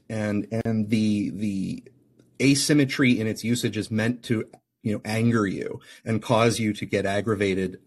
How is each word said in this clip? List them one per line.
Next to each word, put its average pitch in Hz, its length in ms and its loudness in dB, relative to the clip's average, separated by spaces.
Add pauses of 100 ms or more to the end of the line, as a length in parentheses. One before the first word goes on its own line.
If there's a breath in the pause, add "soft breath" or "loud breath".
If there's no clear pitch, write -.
(100)
and, 104 380 -2 (160)
and 110 260 0
the, 104 400 0
the 95 540 -6 (580)
asymmetry 139 800 4
in 110 80 -2
its 107 160 -6
usage 117 320 -2
is 107 160 -4
meant 117 320 -2
to, 110 200 -2 (380)
you 107 100 -2
know, 104 120 -6
anger 113 420 2
you - 340 -6 (240 loud breath)
and 110 160 -2
cause 117 380 2
you 107 160 0
to - 100 -8
get 98 220 -2
aggravated, 98 800 0